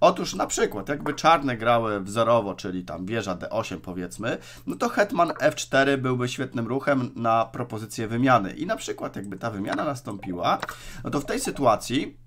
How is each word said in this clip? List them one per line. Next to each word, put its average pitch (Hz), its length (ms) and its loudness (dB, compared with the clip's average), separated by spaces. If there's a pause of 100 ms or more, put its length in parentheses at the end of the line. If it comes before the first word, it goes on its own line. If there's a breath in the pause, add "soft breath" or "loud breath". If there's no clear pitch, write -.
Otóż - 340 4
na 190 120 -2
przykład, - 420 -2
jakby 147 260 -2
czarne 143 420 4
grały 110 440 2
wzorowo, 104 540 2
czyli 92 300 -6
tam 85 220 -8
wieża 101 280 -2
D 87 160 -8
osiem, 107 300 -4
powiedzmy, 90 580 -6 (280 loud breath)
no 160 100 -4
to 240 120 0
hetman 220 520 2
F 156 140 4
cztery 139 440 2
byłby 123 300 0
świetnym 123 380 -4
ruchem 131 500 0
na 113 280 4
propozycję 113 640 -6
wymiany. 117 440 4
I - 140 -6
na 214 100 -2
przykład - 400 -8
jakby 101 220 -10
ta 117 120 -4
wymiana 101 340 -4
nastąpiła, 113 760 -2 (460 loud breath)
no 123 60 -4
to 139 100 0
w 139 40 -6
tej - 160 -4
sytuacji - 760 2 (100)